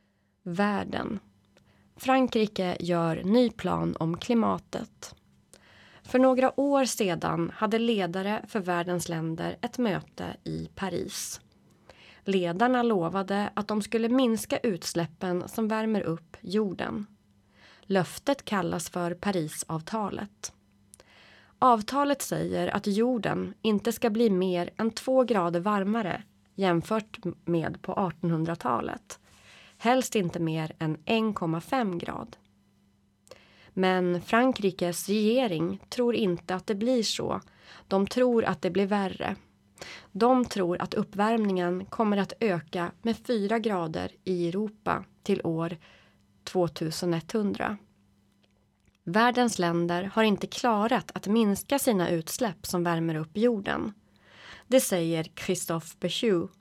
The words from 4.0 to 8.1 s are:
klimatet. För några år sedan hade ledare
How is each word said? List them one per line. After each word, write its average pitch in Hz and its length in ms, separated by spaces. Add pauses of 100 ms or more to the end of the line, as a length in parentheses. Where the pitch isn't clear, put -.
klimatet. - 1000 (880)
För - 160
några 262 400
år 277 260
sedan 170 720
hade 220 240
ledare 202 680